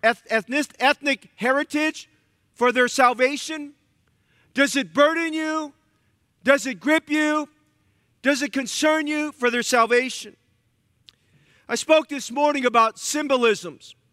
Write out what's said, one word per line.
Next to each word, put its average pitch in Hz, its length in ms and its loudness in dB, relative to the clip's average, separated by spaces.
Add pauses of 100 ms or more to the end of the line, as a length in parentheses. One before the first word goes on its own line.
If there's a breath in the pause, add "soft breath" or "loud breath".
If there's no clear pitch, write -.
eth-, 226 260 0
ethnic, 233 520 -2
ethnic 277 560 0
heritage 294 720 -2 (460)
for 240 180 0
their 247 160 2
salvation? 277 840 0 (800)
Does 269 200 0
it 185 200 -4
burden 320 380 2
you? 311 420 -6 (680)
Does 254 220 2
it 214 140 -8
grip 302 300 0
you? 302 380 0 (720)
Does 269 180 0
it - 120 -6
concern 311 540 0
you 302 260 -4
for 240 180 -2
their 240 120 -2
salvation? 240 720 0 (1300)
I 233 60 -4
spoke 311 340 2
this 269 220 -10
morning 285 340 0
about 233 340 2
symbolisms, 240 960 -2 (180)